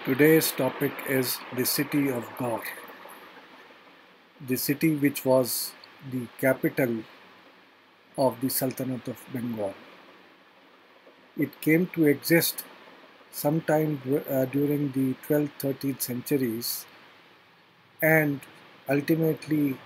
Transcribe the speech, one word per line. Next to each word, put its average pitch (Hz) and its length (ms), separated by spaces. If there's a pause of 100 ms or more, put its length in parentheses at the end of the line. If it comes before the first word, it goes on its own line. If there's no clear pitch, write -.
Today's 147 480
topic 131 400 (160)
is 131 300 (180)
the 123 80
city 143 460
of 120 160 (100)
Gaur, 120 260 (1800)
the 127 180
city 147 400
which 139 280
was 131 480 (380)
the 123 160 (120)
capital 131 600 (1200)
of 123 240
the 131 80
Sultanate 127 580
of 117 140 (100)
Bengal. 113 400 (1700)
It 143 240
came 165 320
to 165 100
exist 151 600 (680)
sometime 151 760
du-, 135 140 (100)
uh, 131 160
during 143 480
the 131 220 (120)
twelfth, 147 320
thirteenth 135 440
centuries 120 840 (1160)
and 156 400 (440)
ultimately 147 1000